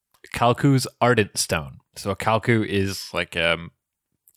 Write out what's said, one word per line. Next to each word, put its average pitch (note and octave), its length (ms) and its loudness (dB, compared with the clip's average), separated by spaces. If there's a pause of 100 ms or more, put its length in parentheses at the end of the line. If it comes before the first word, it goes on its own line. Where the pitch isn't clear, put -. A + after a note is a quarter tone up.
(320)
Kalku's B2 540 2 (140)
Ardent A#2 360 2
Stone. C#2+ 440 -6 (160)
So - 160 -8
a F#2+ 40 -6
Kalku A2 480 0
is G2 480 -4
like, F2 240 -4
um, E2 360 -2 (640)